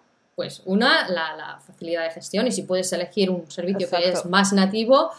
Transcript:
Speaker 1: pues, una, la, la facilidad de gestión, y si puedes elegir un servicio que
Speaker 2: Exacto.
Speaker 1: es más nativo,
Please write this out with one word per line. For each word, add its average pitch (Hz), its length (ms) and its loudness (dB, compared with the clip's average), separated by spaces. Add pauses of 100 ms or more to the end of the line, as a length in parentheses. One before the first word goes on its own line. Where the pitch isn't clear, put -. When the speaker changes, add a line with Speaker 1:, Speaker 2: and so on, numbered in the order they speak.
(360)
Speaker 1:
pues, - 300 -10
una, 240 440 2
la, 160 260 -4
la - 240 -14
facilidad 165 440 -6
de 165 80 -4
gestión, 202 360 -2
y 233 40 0
si 190 120 -4
puedes 185 300 -2
elegir 180 360 0
un 175 220 -4
servicio 185 380 -4
que 180 80 0
Speaker 2:
Exacto. 175 220 2
Speaker 1:
es 170 60 -6
más 196 280 2
nativo, 220 640 4